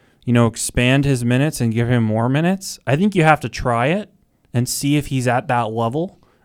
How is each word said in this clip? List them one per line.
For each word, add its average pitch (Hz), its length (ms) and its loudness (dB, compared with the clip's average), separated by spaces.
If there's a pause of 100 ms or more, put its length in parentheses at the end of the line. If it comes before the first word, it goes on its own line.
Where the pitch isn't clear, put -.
(240)
you 123 80 0
know, 120 140 6
expand 127 580 0
his 131 200 0
minutes 127 360 0
and 117 120 0
give 117 160 0
him 123 140 2
more 110 280 0
minutes? 175 560 -2
I 131 100 2
think 190 180 0
you 165 100 4
have 156 160 4
to 123 80 -6
try 120 400 -2
it 202 220 -4 (440)
and 123 140 0
see 143 280 0
if 143 120 -2
he's 127 200 -2
at 123 200 -2
that 120 240 0
level. 117 460 -4 (260)